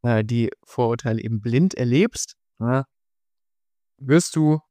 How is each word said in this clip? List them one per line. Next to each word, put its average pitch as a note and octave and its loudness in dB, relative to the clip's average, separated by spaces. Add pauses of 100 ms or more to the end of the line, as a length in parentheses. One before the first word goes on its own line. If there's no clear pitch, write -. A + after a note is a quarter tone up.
äh, A2+ 2
die A#2 -2 (140)
Vorurteile A#2 -2
eben A2+ -4
blind B2 0
erlebst, B2+ 0 (260)
ja, B2+ 0 (1160)
wirst C#3+ 2
du D#3 2 (100)